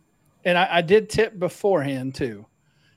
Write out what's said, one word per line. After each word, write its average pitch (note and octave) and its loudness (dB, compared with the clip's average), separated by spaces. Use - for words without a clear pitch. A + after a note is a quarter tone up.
And F3 2
I, F3 2
I F3 2
did G#3 2
tip A3 -2
beforehand C#3 -2
too. G#2+ -8